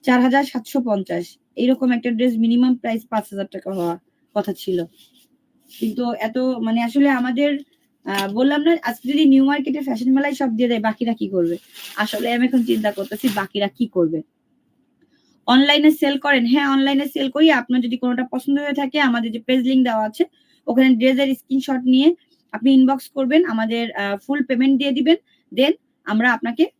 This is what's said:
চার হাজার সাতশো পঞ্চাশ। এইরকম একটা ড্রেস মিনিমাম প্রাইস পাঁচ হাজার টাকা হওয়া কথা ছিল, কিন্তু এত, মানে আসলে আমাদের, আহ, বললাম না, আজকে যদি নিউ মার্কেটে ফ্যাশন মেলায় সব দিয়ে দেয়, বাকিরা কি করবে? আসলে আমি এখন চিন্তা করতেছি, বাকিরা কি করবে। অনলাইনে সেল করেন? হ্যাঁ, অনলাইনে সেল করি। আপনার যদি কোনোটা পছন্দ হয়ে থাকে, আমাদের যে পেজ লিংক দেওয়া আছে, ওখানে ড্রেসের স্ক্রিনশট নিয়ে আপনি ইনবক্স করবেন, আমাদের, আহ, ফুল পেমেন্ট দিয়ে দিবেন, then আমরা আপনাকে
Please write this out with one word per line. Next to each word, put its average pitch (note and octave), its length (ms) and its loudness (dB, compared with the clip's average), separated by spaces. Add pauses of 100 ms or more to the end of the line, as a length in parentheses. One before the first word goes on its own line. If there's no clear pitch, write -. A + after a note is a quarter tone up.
চার B3 180 2
হাজার C4 240 2
সাতশো B3+ 400 -6
পঞ্চাশ। F#3 540 -6 (180)
এইরকম B3+ 340 0
একটা A#3+ 200 -2
ড্রেস A#3 260 0
মিনিমাম A#3+ 380 2
প্রাইস A3+ 360 -6
পাঁচ G#3+ 200 -4
হাজার G3 160 -8
টাকা - 260 -12
হওয়া E3+ 260 -4 (360)
কথা G3+ 180 -4
ছিল, F3 320 -4 (960)
কিন্তু A#3 340 -4
এত, A3+ 260 -6
মানে A#3 440 -2
আসলে C#4 260 0
আমাদের, C4+ 500 0 (460)
আহ, G3 280 -4
বললাম C#4 280 2
না, E4 220 4
আজকে A#3 260 -6
যদি D4 160 2
নিউ C4+ 200 6
মার্কেটে C#4+ 360 -2
ফ্যাশন B3+ 340 -2
মেলায় C#4 200 0
সব B3 220 -2
দিয়ে A#3+ 120 2
দেয়, A#3 120 0
বাকিরা A3+ 340 -2
কি G#3+ 140 -6
করবে? F3 280 0 (400)
আসলে A#3 360 -4
আমি B3 140 0
এখন B3 180 2
চিন্তা G#3+ 280 0
করতেছি, G#3 420 -6
বাকিরা G3+ 340 -4
কি - 180 -4
করবে। E3 360 -2 (1200)
অনলাইনে D4 440 6
সেল C#4+ 280 0
করেন? C4+ 280 0
হ্যাঁ, C#4 220 2
অনলাইনে C4+ 400 0
সেল C4+ 220 -4
করি। D#4 200 4
আপনার B3+ 300 0
যদি A#3+ 160 -4
কোনোটা B3 340 -4
পছন্দ C#4 300 -2
হয়ে C#4+ 120 -6
থাকে, C#4+ 280 -2
আমাদের A#3 320 0
যে A#3 60 -8
পেজ B3+ 220 0
লিংক C4 240 2
দেওয়া A3 200 -2
আছে, A3 200 -4 (420)
ওখানে C4 280 4
ড্রেসের C4 400 2
স্ক্রিনশট C4 500 -4
নিয়ে C4+ 300 4 (380)
আপনি A#3+ 220 2
ইনবক্স C4 340 2
করবেন, C#4 360 2
আমাদের, A3+ 480 -2
আহ, G3+ 240 -6
ফুল C4+ 280 -4
পেমেন্ট C4 340 2
দিয়ে C#4 140 0
দিবেন, D4 240 2 (380)
then C4+ 180 2 (320)
আমরা A3 280 0
আপনাকে A#3 340 -4 (140)